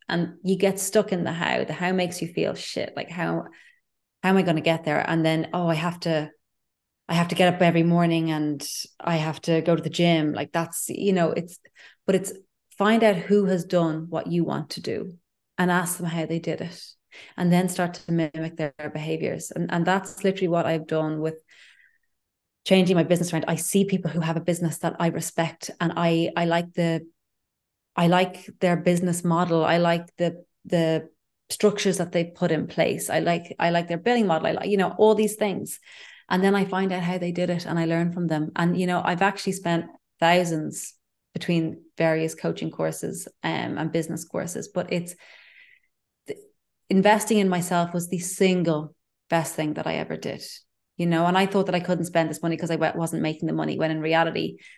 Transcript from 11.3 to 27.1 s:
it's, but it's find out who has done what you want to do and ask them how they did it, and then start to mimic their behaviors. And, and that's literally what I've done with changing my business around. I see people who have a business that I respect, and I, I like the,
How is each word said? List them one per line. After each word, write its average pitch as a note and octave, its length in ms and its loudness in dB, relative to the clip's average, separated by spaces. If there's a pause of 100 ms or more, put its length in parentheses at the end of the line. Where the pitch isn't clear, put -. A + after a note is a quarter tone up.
it's, - 280 -8 (460)
but F#3+ 100 2
it's F3+ 160 -2 (460)
find G#3+ 260 4
out G3+ 140 6
who G3+ 280 2
has F3+ 200 0
done E3 440 0
what E3 180 -4
you E3+ 180 0
want D3 260 -4
to E3+ 100 -12
do F3 360 -8 (400)
and F3+ 120 2
ask F3 280 0
them F3 80 -8
how E3 200 -4
they E3 140 -4
did E3 220 -6
it, - 200 -12 (540)
and F3+ 160 2
then F3+ 160 4
start F3+ 280 -2
to - 180 -8
mimic E3 420 -2
their D3+ 160 -4 (220)
behaviors. D#3+ 580 -6
And, E3+ 220 -4
and E3+ 120 2
that's F#3 380 -2
literally F#3+ 240 0
what E3 180 2
I've D#3+ 220 -2
done D#3 320 -2
with D#3+ 160 -4 (1300)
changing F#3 320 4
my E3 60 4
business E3+ 280 0
around. D#3+ 160 -2
I E3+ 80 0
see G3 300 0
people F#3 260 -2
who D#3+ 80 -2
have E3 160 0
a E3 60 -4
business E3+ 380 -2
that E3 200 -4
I E3+ 80 2
respect, - 720 -4
and E3 160 0
I, E3 400 2
I E3+ 80 0
like E3+ 300 0
the, E3 340 -2 (880)